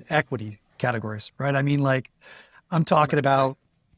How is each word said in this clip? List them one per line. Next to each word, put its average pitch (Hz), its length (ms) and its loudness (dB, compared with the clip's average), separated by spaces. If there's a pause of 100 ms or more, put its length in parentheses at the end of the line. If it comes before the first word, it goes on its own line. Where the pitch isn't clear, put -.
equity 110 520 -4 (160)
categories, 110 600 -6
right? 139 160 -4
I 139 100 0
mean, 143 180 0
like, 131 300 0 (600)
I'm 165 140 2
talking 151 340 2
about 135 380 2 (400)